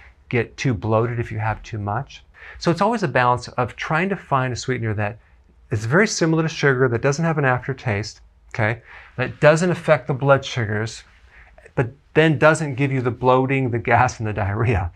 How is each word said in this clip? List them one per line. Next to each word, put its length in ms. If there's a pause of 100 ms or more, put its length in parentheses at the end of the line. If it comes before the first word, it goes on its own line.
(280)
get 300
too 160
bloated 440
if 140
you 80
have 240
too 160
much. 460 (340)
So 120
it's 100
always 220
a 40
balance 400
of 300
trying 320
to 80
find 340
a 60
sweetener 380
that 220 (540)
is 140
very 240
similar 340
to 60
sugar, 400
that 120
doesn't 220
have 140
an 80
aftertaste, 760 (300)
okay, 320 (340)
that 240
doesn't 320
affect 360
the 60
blood 300
sugars, 600 (720)
but 160 (240)
then 240
doesn't 380
give 140
you 120
the 100
bloating, 580
the 100
gas, 400
and 80
the 40
diarrhea. 640